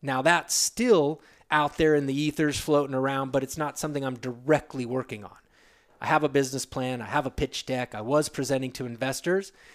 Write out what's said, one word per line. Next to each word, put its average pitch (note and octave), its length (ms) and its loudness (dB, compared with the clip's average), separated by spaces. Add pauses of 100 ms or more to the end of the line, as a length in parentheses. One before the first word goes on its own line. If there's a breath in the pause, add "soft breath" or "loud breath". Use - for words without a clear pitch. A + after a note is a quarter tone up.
Now C3+ 180 -2
that's D#3+ 340 4
still E3 680 4 (280 soft breath)
out D3+ 280 2
there D#3 160 4
in C#3+ 100 2
the C3+ 100 -2
ethers D3 460 0
floating C#3+ 340 2
around, C3+ 380 -2
but C3+ 100 2
it's C3+ 140 -6
not D3+ 220 -6
something C#3+ 260 -4
I'm C3 140 -4
directly B2+ 680 -2
working A#2 400 -6
on. - 120 -18 (640 soft breath)
I - 100 -8
have D#3 160 4
a D3+ 40 4
business C3+ 380 0
plan. B2+ 340 -6
I A2 60 -10
have C#3 180 -2
a C3 60 -6
pitch - 340 -6
deck. B2+ 300 -6
I G#2+ 80 -8
was D3 260 2
presenting C3+ 440 -4
to C3 120 -10
investors, C3 680 -4 (240 soft breath)